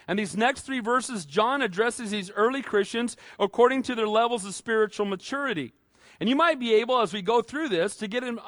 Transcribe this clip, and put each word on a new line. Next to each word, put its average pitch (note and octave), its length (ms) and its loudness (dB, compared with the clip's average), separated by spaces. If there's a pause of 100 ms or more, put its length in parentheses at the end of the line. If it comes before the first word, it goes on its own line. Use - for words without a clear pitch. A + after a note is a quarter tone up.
And F#3 100 -2
these F#3 180 -4
next A#3+ 260 0
three C4 180 -6
verses, A#3 480 -2
John A3 340 2
addresses A3+ 480 -2
these G3+ 220 -6
early B3 320 0
Christians A3 520 -2 (240)
according B3 440 4
to B3+ 100 -4
their A3+ 140 0
levels A3 380 2
of G3 100 -10
spiritual G#3+ 500 0
maturity. G3 680 -4 (460)
And F3+ 80 0
you B3+ 80 4
might D#4+ 240 4
be A#3 140 2
able, A#3+ 280 4
as F#3+ 120 0
we G#3+ 80 -4
go A3 220 2
through D4+ 260 -6
this, F#3 280 0
to A3 100 -6
get A#3+ 160 -4
an A#3+ 240 -6